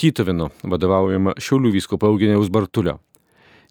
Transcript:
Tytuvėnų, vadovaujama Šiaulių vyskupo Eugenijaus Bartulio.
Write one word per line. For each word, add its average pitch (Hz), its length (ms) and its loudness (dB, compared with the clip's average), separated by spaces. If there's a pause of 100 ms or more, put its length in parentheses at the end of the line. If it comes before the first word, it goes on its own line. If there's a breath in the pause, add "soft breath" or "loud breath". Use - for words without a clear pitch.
Tytuvėnų, 92 480 0 (160)
vadovaujama 95 720 0
Šiaulių 127 400 0
vyskupo 101 320 0
Eugenijaus 104 400 2
Bartulio. 92 480 -2 (720 soft breath)